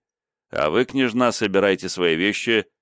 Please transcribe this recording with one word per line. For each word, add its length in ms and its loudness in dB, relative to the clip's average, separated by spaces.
А 200 -2
вы, 140 2
княжна, 480 0
собирайте 560 0
свои 280 0
вещи, 500 0